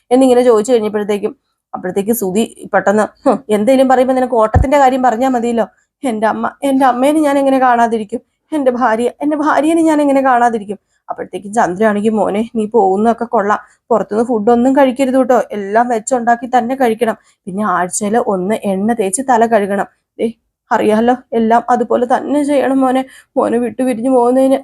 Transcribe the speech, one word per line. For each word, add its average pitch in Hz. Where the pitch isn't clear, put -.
എന്നിങ്ങനെ 254
ചോദിച്ചു 226
കഴിഞ്ഞപ്പോഴത്തേക്കും, 208
അപ്പോഴത്തേക്ക് 190
സുധി 208
പെട്ടെന്ന്, 202
"ഹും, 226
എന്തേലും 254
പറയുമ്പോ 254
നിനക്ക് 254
ഓട്ടത്തിന്റെ 233
കാര്യം 262
പറഞ്ഞാ 247
മതിയല്ലോ. 233
എന്റെ 220
അമ്മ, 220
എന്റെ 269
അമ്മേനെ 262
ഞാൻ 285
എങ്ങനെ 269
കാണാതിരിക്കും? 233
എന്റെ 277
ഭാര്യ, 240
എന്റെ 294
ഭാര്യനെ 302
ഞാൻ 311
എങ്ങനെ 269
കാണാതിരിക്കും?" 233
അപ്പോഴത്തേക്കും 196
ചന്ദ്രയാണെങ്കിൽ, 208
"മോനെ, 208
നീ 220
പോകുന്നതൊക്കെ 214
കൊള്ളാം, 208
പുറത്തുനിന്ന് 214
ഫുഡ് 226
ഒന്നും 240
കഴിക്കരുത് 262
കേട്ടോ, 247
എല്ലാം 208
വെച്ചുണ്ടാക്കി 240
തന്നെ 247
കഴിക്കണം. 226
പിന്നെ 196
ആഴ്ചയിൽ 185
ഒന്ന് 196
എണ്ണ 202
തേച്ച് 202
തല 233
കഴുകണം. 202
ദേ, 214
അറിയാലോ, 214
എല്ലാം 233
അതുപോലെ 240
തന്നെ 254
ചെയ്യണം 269
മോനെ. 262
മോനെ 220
വിട്ടു 240
പിരിഞ്ഞു 247
പോകുന്നതിന് 262